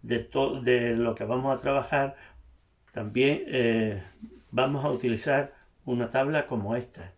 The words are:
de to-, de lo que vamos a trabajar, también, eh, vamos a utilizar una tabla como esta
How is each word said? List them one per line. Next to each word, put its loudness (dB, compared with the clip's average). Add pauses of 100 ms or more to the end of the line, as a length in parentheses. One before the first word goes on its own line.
de -2
to-, -2
de 4
lo 0
que -6
vamos 0
a -6
trabajar, 0 (760)
también, 0
eh, 0 (480)
vamos 0
a 0
utilizar 0 (320)
una -2
tabla 0
como -2
esta -8